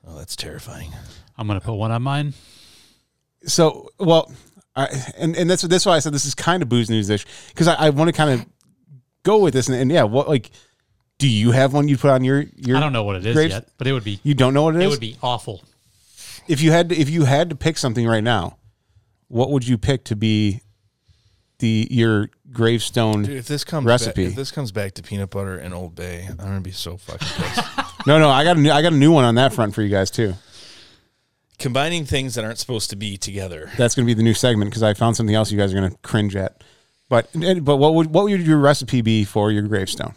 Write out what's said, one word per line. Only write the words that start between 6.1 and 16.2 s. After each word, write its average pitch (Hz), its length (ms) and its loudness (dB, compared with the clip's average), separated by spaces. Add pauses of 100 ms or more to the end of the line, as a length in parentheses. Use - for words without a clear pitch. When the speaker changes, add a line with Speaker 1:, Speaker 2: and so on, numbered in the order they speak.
Speaker 3:
this 143 140 -4
is 139 80 -6
kind - 280 -2
of 127 60 -4
booze 117 220 0
news-ish, 104 340 0 (300)
'cause 165 140 2
I, 165 60 4
I 156 160 4
wanna 156 220 2
kinda 139 320 2 (800)
go 214 160 4
with 165 160 4
this. 127 140 0
And, 127 120 0
and 131 100 2
yeah, 160 120 4
what, 117 260 0
like, 139 220 -2 (680)
do 139 100 0
you 113 260 4
have 131 200 4
one 147 160 2
you 139 80 2
put 143 140 2
on 127 120 4
your, 139 220 0 (100)
your 131 220 -2
Speaker 2:
I 147 40 4
don't 147 120 0
know 113 120 -2
what 101 120 -4
it 90 80 -8
is 113 100 -2
Speaker 3:
graves-, 156 200 2
Speaker 2:
yet, 117 140 -10 (100)
but - 80 -6
it 135 80 0
would 120 100 -6
be, 101 200 -8
Speaker 3:
You 147 100 2
don't 131 180 4
know 147 120 4
what 160 120 2
it 175 60 2
Speaker 2:
it - 20 2
Speaker 3:
is? 196 60 2
Speaker 2:
would 131 100 -4
be 113 220 -12
awful. 120 420 -6 (840)